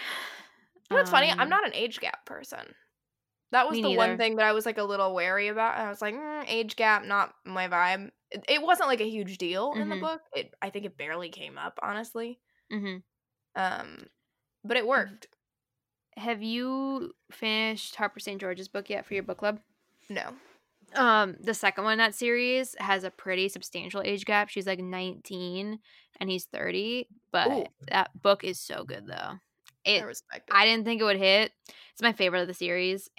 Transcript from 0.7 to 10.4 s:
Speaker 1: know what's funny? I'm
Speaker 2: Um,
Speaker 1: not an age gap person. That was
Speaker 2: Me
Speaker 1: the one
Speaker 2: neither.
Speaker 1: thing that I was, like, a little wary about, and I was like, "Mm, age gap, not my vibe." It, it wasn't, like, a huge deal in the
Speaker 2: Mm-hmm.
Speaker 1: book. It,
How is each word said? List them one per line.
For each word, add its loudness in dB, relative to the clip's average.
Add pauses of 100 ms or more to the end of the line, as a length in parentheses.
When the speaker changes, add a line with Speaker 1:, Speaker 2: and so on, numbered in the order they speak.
Speaker 1:
know 2
what's 6
funny? 8
I'm 2
Speaker 2:
Um, 4
Speaker 1:
not 4
an -4
age -4
gap -6
person. -14 (800)
That 6
was 0
Speaker 2:
Me 2
Speaker 1:
the 2
one 6
Speaker 2:
neither. 0
Speaker 1:
thing 2
that 6
I 6
was, 0
like, -2
a 0
little 2
wary 2
about, 0
and -2
I -6
was -8
like, -2
"Mm, -8
age -2
gap, 4
not 0 (100)
my -4
vibe." 2 (200)
It, -10
it 2
wasn't, 4
like, 2
a -2
huge -6
deal -2
in -2
the -4
Speaker 2:
Mm-hmm. -4
Speaker 1:
book. -4 (120)
It, -6